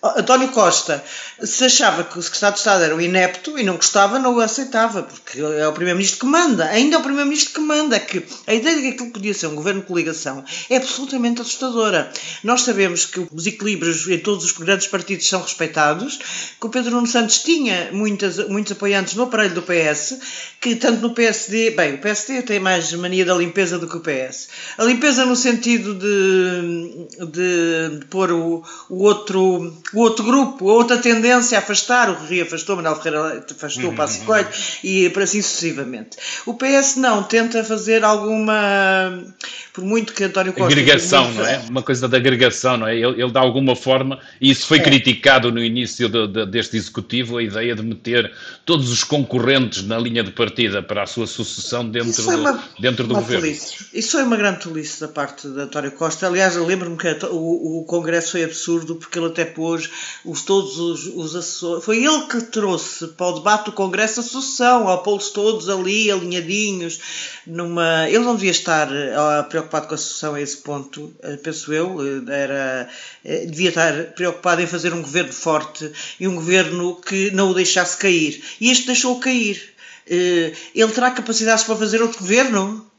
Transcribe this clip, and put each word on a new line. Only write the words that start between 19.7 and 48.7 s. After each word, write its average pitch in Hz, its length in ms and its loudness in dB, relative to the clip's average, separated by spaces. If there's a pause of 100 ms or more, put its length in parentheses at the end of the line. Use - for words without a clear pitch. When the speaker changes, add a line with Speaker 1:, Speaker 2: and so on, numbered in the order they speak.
Speaker 1:
S, 160 420 0 (400)
que 233 160 0
tanto 233 260 2
no 233 120 -2
P 233 100 2
S 220 260 0
D, 226 220 2
bem, 147 240 2
o - 40 -8
P 202 100 -2
S 208 220 -4
D 254 100 -2
tem 220 180 -2
mais 185 340 0
mania 180 320 0
da 180 80 4
limpeza 175 460 0
do 165 80 -8
que 170 100 -10
o 170 40 -10
P 165 100 -4
S. 131 360 -6 (300)
A 220 60 2
limpeza 254 420 4
no 247 100 2
sentido 233 580 2
de, 180 1300 0
de, 165 720 0
de 135 80 -16
pôr 185 240 0
o, 165 320 0 (260)
o 185 140 -2
outro, 185 680 4 (200)
o 208 60 0
outro 226 260 4
grupo, 240 440 2
a 214 40 8
outra 233 240 6
tendência 240 600 4
a 196 40 2
afastar, 226 480 2
o 185 40 0
Rui 160 280 -2
afastou, 165 340 -4
Manuel 160 200 0
Ferreira 151 540 -2
afastou, 135 400 -6
Speaker 2:
Uhum, 113 60 -6
Speaker 1:
Passos 131 240 -2
Speaker 2:
uhum. - 60 -10
Speaker 1:
Coelho, 214 220 4 (360)
e 190 260 4
por 196 140 0
assim 202 180 0
sucessivamente. 135 760 -6 (280)
O 233 80 -6
P 262 140 -2
S 277 320 4
não, 226 240 4
tenta 226 400 2
fazer 214 400 0
alguma, 202 1200 2 (500)
por 185 100 -10
muito 214 300 0
que 196 100 -2
António 190 300 0
Costa 185 180 2
Speaker 2:
Agregação, 143 540 6
Speaker 1:
tenha 120 100 -2
Speaker 2:
não 110 100 0
é? 123 120 2 (120)
Uma 127 140 -2
coisa 127 240 0
da 120 100 4
agregação, 127 600 4
não 110 100 0
é? 113 80 0
Ele, 117 260 0
ele, 123 100 0
de 113 60 2
alguma 131 380 4
forma, 131 440 0 (200)
e 135 100 6
isso - 180 2
foi 156 100 6
Speaker 1:
É. - 40 6
Speaker 2:
criticado 131 680 6
no 117 120 -2
início 117 460 -2
de, 107 180 0
de, 104 180 -2
deste 107 320 -4
executivo, 117 600 -4
a 117 60 -2
ideia 113 320 -4
de 107 80 -8
meter 113 500 -2 (320)
todos 139 260 2